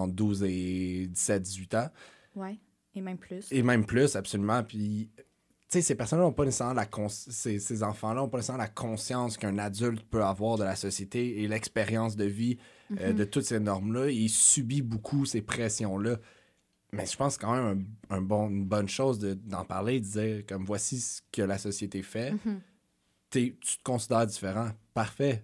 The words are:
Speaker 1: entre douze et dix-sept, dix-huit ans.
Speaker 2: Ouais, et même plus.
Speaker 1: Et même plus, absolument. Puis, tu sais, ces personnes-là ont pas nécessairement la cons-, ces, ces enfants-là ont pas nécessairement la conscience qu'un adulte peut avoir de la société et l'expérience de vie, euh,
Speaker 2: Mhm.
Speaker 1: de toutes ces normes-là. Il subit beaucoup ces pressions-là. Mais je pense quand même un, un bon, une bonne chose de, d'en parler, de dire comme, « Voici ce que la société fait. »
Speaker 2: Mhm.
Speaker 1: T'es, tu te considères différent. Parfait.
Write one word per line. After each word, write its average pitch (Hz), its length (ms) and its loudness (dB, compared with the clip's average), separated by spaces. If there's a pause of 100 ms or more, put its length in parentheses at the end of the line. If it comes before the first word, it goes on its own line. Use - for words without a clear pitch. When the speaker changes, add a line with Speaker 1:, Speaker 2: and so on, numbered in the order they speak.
Speaker 1:
entre 92 120 0
douze 101 300 2
et 92 640 0
dix-sept, 95 340 0
dix-huit 95 340 -8
ans. 123 140 0 (460)
Speaker 2:
Ouais, 196 220 -8 (360)
et 196 80 -8
même 185 160 -6
plus. 185 340 -12
Speaker 1:
Et 131 120 4
même 120 220 4
plus, 139 300 4
absolument. 104 480 0
Puis, 107 540 -4
tu - 60 -20 (440)
sais, 180 140 2
ces 151 140 2
personnes-là 160 320 2
ont 143 40 4
pas 143 140 2
nécessairement 127 280 0
la 110 120 2
cons-, 104 240 -4
ces, 110 500 -4
ces 107 240 -2
enfants-là 110 400 -2
ont 127 60 -2
pas 123 80 -2
nécessairement 123 260 -2
la 101 60 -4
conscience 120 640 -4
qu'un 101 220 -2
adulte 110 520 -2
peut 110 140 2
avoir 101 340 2
de 104 60 2
la 95 140 0
société 104 640 -2
et 107 80 2
l'expérience 110 640 0
de 104 100 2
vie, 117 320 0 (420)
euh, 95 100 2
Speaker 2:
Mhm. 107 80 4
Speaker 1:
de 104 80 4
toutes 127 200 0
ces 113 140 0
normes-là. 107 500 0
Il 110 200 4
subit 135 540 4
beaucoup 117 420 0
ces 117 160 0
pressions-là. 107 760 -2 (760)
Mais 104 120 -4
je - 120 -6
pense 139 200 0
quand 110 160 0
même 101 320 2 (240)
un, 98 80 0
un 92 40 0
bon, 104 280 2
une 101 140 0
bonne 101 240 2
chose 127 320 2
de, 101 140 0
d'en 95 320 -6
parler, 104 340 0
de 107 60 -2
dire 107 420 -2
comme, « 95 180 -4
Voici 104 360 -2
ce - 280 -8
que - 120 -2
la 98 160 2
société 98 460 -4
fait. » 117 280 -4 (140)
Speaker 2:
Mhm. 202 160 -4 (720)
Speaker 1:
T'es, 123 280 2
tu - 200 -4
te - 40 -20
considères 117 440 2
différent. 101 420 -4 (240)
Parfait. 120 500 0